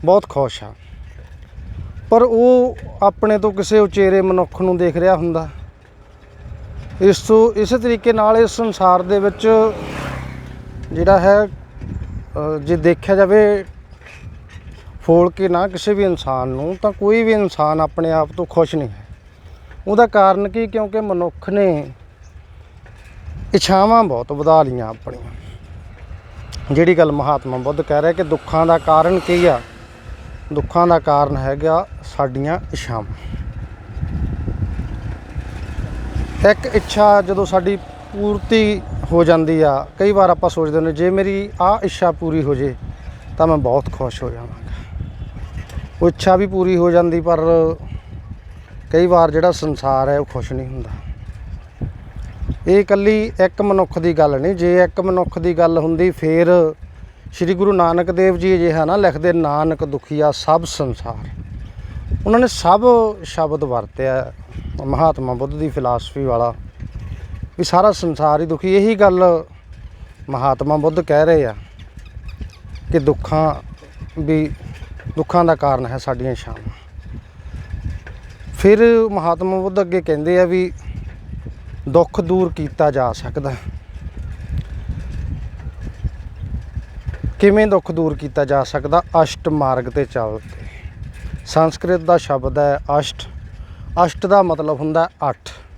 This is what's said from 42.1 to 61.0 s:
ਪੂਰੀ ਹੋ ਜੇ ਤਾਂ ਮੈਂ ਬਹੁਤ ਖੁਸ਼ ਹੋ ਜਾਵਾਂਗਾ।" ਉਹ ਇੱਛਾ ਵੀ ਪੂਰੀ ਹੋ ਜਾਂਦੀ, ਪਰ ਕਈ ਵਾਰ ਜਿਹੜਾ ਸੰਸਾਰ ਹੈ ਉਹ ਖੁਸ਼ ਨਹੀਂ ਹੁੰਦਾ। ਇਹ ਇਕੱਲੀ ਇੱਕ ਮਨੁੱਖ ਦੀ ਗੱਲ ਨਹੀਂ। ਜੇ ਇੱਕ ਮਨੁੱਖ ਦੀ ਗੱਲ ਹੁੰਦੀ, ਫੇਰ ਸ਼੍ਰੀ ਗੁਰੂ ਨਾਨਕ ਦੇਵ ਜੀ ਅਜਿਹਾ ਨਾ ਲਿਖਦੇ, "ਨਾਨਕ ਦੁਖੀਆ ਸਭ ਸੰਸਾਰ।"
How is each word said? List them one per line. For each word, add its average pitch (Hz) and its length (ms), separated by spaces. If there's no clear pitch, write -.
ਪੂਰੀ 160 320
ਹੋ 139 120
ਜੇ 131 200
ਤਾਂ 165 100
ਮੈਂ 160 100
ਬਹੁਤ 131 340
ਖੁਸ਼ 131 320
ਹੋ 123 60
ਜਾਵਾਂਗਾ।" 117 240
ਉਹ 170 80
ਇੱਛਾ 185 260
ਵੀ 196 120
ਪੂਰੀ 185 300
ਹੋ 175 140
ਜਾਂਦੀ, 170 300
ਪਰ 165 180
ਕਈ 170 140
ਵਾਰ 165 260
ਜਿਹੜਾ 160 200
ਸੰਸਾਰ 135 580
ਹੈ 143 100
ਉਹ 143 60
ਖੁਸ਼ 127 280
ਨਹੀਂ 131 140
ਹੁੰਦਾ। 127 220
ਇਹ 190 120
ਇਕੱਲੀ 202 600
ਇੱਕ 185 220
ਮਨੁੱਖ 190 380
ਦੀ 170 140
ਗੱਲ 147 280
ਨਹੀਂ। 185 140
ਜੇ 175 280
ਇੱਕ 185 180
ਮਨੁੱਖ 180 380
ਦੀ 165 180
ਗੱਲ 165 200
ਹੁੰਦੀ, 165 340
ਫੇਰ 165 600
ਸ਼੍ਰੀ 175 220
ਗੁਰੂ 196 180
ਨਾਨਕ 175 400
ਦੇਵ 185 260
ਜੀ 185 180
ਅਜਿਹਾ 165 300
ਨਾ 175 100
ਲਿਖਦੇ, 175 380
"ਨਾਨਕ 156 520
ਦੁਖੀਆ 147 460
ਸਭ 160 320
ਸੰਸਾਰ।" 117 640